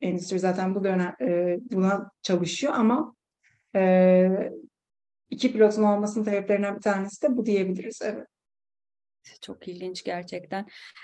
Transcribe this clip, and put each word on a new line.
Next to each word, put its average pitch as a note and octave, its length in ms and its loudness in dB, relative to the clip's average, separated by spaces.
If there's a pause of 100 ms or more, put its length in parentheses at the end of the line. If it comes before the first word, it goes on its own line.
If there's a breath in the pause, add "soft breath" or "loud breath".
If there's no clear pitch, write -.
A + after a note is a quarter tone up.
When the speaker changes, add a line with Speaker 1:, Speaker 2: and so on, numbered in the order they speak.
Speaker 1:
endüstri F3+ 380 -4
zaten F#3 360 0
bu G3 100 -2
dönem, F#3 360 0
e, F3 380 0 (120)
buna F#3+ 400 0 (120)
çalışıyor F3+ 540 -2
ama, A#3+ 380 2 (600)
e, F#3 540 6 (1040)
iki - 220 0
pilotun G#3+ 300 4
olmasının G#3 420 0
sebeplerinden G3+ 520 -2
bir - 40 -14
tanesi G3 420 -2
de C4+ 140 2
bu A3+ 100 -4
diyebiliriz, F#3+ 560 -2
evet. - 240 -8 (1120)
Speaker 2:
Çok - 280 -16
ilginç F3+ 360 -10
gerçekten. F3+ 640 -8 (380 loud breath)